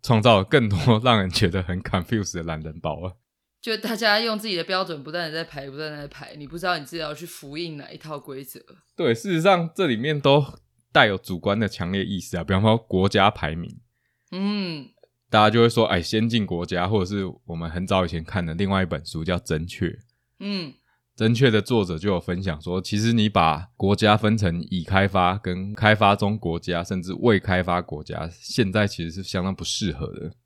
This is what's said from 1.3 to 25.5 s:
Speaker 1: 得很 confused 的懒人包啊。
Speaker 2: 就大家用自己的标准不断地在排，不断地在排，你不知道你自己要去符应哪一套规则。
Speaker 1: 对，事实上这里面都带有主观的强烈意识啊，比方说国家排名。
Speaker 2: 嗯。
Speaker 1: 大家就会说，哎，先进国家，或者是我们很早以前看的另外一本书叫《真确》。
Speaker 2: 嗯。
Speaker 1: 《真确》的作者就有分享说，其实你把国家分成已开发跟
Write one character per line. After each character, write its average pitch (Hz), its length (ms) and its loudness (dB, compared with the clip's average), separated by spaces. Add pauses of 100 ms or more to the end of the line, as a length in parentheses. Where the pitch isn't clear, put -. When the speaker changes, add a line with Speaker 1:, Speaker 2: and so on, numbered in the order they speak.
Speaker 1:
得 92 120 -2
很 90 200 -6
confused 98 540 -4
的 85 80 -6
懒 80 180 -6
人 78 180 -12
包 78 260 -6
啊。 92 80 -8 (460)
Speaker 2:
就 220 180 -6
大 220 180 -6
家 214 240 2
用 226 180 -2
自 214 100 -8
己 190 80 -4
的 165 80 -4
标 185 200 -2
准 156 200 -8
不 151 80 -12
断 170 180 -6
地 156 60 -10
在 165 80 -6
排， 139 260 -12
不 135 60 -16
断 151 160 -8
地 147 60 -12
在 143 100 -14
排， 143 280 -18
你 147 120 -16
不 165 100 -14
知 170 80 -8
道 175 120 -2
你 143 80 -10
自 165 100 -16
己 165 60 -8
要 151 120 -8
去 156 120 -14
符 151 320 -14
应 165 180 -8
哪 143 160 -16
一 156 60 -18
套 156 200 -12
规 139 260 -14
则。 - 200 -18 (320)
Speaker 1:
对， 147 180 2
事 190 180 -2
实 160 100 2
上 175 340 4
这 185 120 2
里 117 100 2
面 147 240 -2
都 139 240 6 (460)
带 131 160 6
有 98 100 0
主 90 220 -6
观 101 200 0
的 104 80 0
强 90 240 -6
烈 98 120 -2
意 92 160 -6
识 - 180 -8
啊， 87 60 -4
比 95 100 0
方 95 80 4
说 110 160 6
国 95 320 0
家 101 200 6
排 80 260 -4
名。 - 240 -12 (520)
Speaker 2:
嗯。 185 580 -6 (400)
Speaker 1:
大 107 120 4
家 107 80 6
就 117 100 2
会 117 100 6
说， 113 160 2
哎， 90 160 0
先 110 280 0
进 110 160 0
国 87 200 -4
家， 87 220 -2
或 104 120 0
者 92 60 0
是 98 200 -4 (200)
我 85 100 -10
们 82 140 -6
很 90 160 -6
早 92 200 2
以 - 20 -6
前 82 160 -6
看 87 220 -4
的 80 80 -6
另 95 160 -2
外 95 140 2
一 - 20 2
本 80 200 -6
书 80 180 -8
叫 87 200 0
《真 82 240 -2
确》。 90 200 -4 (520)
Speaker 2:
嗯。 190 320 -6 (460)
Speaker 1:
《真 110 160 2
确》 123 180 4
的 107 100 4
作 110 220 0
者 85 140 -4
就 98 160 -2
有 87 80 0
分 92 200 -4
享 80 200 -4
说， 90 180 -4
其 104 180 -4
实 113 140 2
你 110 160 4
把 82 480 2
国 101 200 2
家 104 200 4
分 107 220 2
成 87 320 0
已 87 140 -2
开 98 240 2
发 92 280 2
跟 95 380 -6